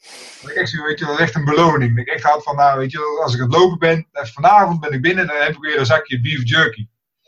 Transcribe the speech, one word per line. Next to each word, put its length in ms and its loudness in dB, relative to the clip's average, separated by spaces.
Dat 80 -18
ik 60 -14
echt 140 -2
zo, 120 -8
weet 160 -4
je, 60 -8
dat 100 -4
was 80 0
echt 120 -2
een 100 -2
beloning. 520 2
Dat 100 -4
ik 60 -6
echt 100 -6
had 200 2
van, 140 -6
nou, 220 2
weet 120 -4
je, 340 -6
als 100 -2
ik 60 -4
aan 60 -2
het 100 0
lopen 220 4
ben, 340 0
eh, 120 -8
vanavond 560 2
ben 120 -4
ik 100 -4
binnen, 240 0
dan 100 -4
heb 180 -2
ik 80 -16
weer 160 -4
een 80 0
zakje 340 0
beef 280 -4
jerky. 400 -2